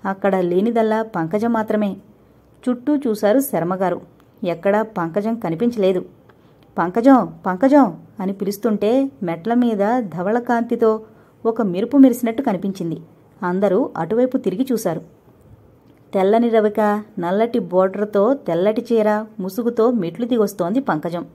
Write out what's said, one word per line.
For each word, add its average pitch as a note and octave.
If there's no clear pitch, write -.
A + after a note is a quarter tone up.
అక్కడ G3
లేనిదల్లా G#3+
పంకజం G#3+
మాత్రమే. G#3+
చుట్టూ B3
చూశారు A3+
శర్మగారు. F3+
ఎక్కడా G3
పంకజం G#3
కనిపించలేదు. F#3+
"పంకజం, G3
పంకజం" G#3+
అని F#3+
పిలుస్తుంటే G3+
మెట్ల E3+
మీద A#3
ధవళకాంతితో A3
ఒక A3+
మెరుపు G#3
మెరిసినట్టు A#3+
కనిపించింది. F#3
అందరూ F#3
అటువైపు A3+
తిరిగి G3+
చూశారు. E3+
తెల్లని G#3
రవిక, G#3+
నల్లటి G#3+
బోర్డర్తో, G3
తెల్లటి G#3+
చీర, G#3+
ముసుగుతో A3+
మెట్లు G#3
దిగొస్తోంది G#3+
పంకజం. E3+